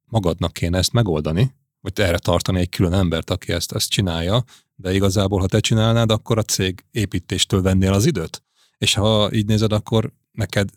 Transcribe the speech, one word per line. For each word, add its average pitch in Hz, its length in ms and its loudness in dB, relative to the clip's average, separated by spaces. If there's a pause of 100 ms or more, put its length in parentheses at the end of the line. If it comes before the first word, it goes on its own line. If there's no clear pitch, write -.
magadnak 92 480 -2
kéne 87 260 -2
ezt 92 140 0
megoldani, 90 640 0 (260)
vagy 95 200 -10
erre 87 180 2
tartani 90 420 0
egy 87 80 0
külön 87 240 0
embert, 85 380 0
aki 90 220 -6
ezt, 85 200 -6
ezt - 180 -4
csinálja, 92 540 0 (300)
de 92 200 -4
igazából, 98 460 2
ha 95 60 0
te 107 140 0
csinálnád, 113 500 2
akkor 110 280 0
a 107 40 0
cég 92 480 -4
építéstől 98 720 -2
vennél 95 300 4
az 98 140 2
időt. 92 360 -4 (360)
És - 160 0
ha 107 380 2
így 104 140 0
nézed, 107 260 2
akkor 110 400 0 (200)
neked 101 440 -2